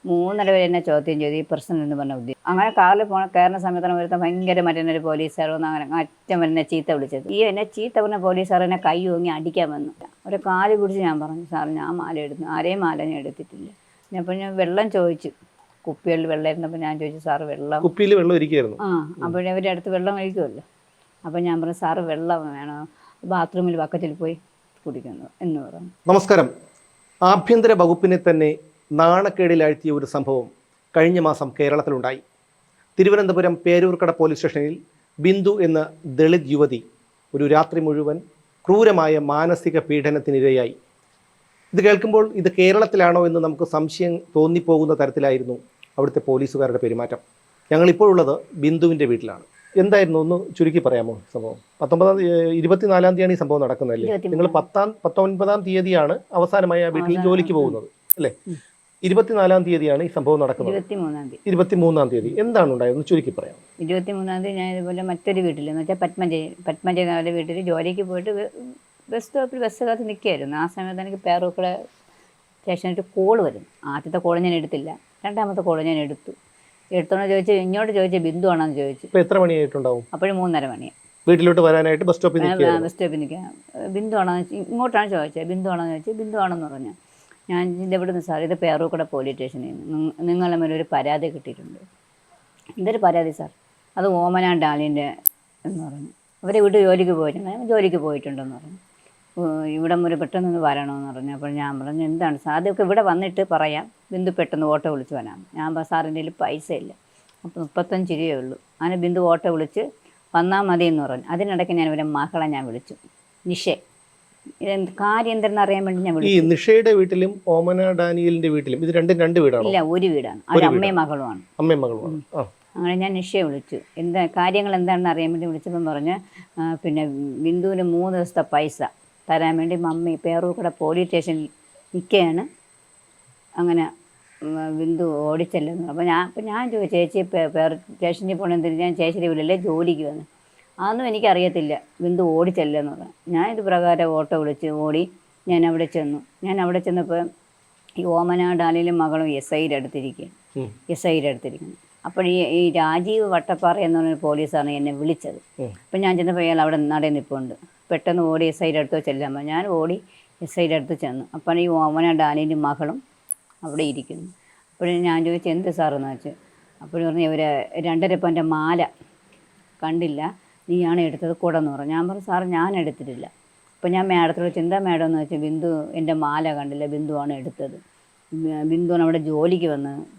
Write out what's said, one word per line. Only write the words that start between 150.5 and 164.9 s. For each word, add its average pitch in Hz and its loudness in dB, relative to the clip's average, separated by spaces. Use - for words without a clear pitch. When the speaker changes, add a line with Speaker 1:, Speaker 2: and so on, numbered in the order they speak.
Speaker 2:
ഉം. 120 -8
Speaker 1:
എസ് 170 -4
ഐയുടെ 156 0
അടുത്തിരിക്കുന്നു. 139 -8
അപ്പോൾ 180 -2
ഈ, 180 2
ഈ 170 2
രാജീവ് 175 0
വട്ടപ്പാറ 175 0
എന്ന് 165 0
പറഞ്ഞൊരു 160 0
പോലീസാണ് 147 0
എന്നെ 143 -4
വിളിച്ചത്. 151 -6
Speaker 2:
ഉം. 120 -8
Speaker 1:
അപ്പം 143 -8
ഞാൻ 185 2
ചെന്നപ്പോൾ 175 0
ഇയാൾ 165 2
അവിടെ 156 2
നടയിൽ 151 0
നിൽപ്പുണ്ട്. 135 -6
പെട്ടെന്ന് 175 0
ഓടി 160 0
എസ് 160 -2
ഐയുടെ 156 0
അടുത്ത് 151 -2
ചെല്ലാൻ 139 -4
പറഞ്ഞു. 143 -10
ഞാൻ 170 -4
ഓടി 170 -2
എസ് 175 -8
ഐയുടെ 160 2
അടുത്ത് 156 -2
ചെന്നു. 131 -8
അപ്പോൾ 170 -2
ഈ 175 0
ഓമന 165 2
ഡാനിയുടെ 156 0
മകളും 151 -4
അവിടെ 156 -6
ഇരിക്കുന്നു. 151 -8
അപ്പോൾ 180 -6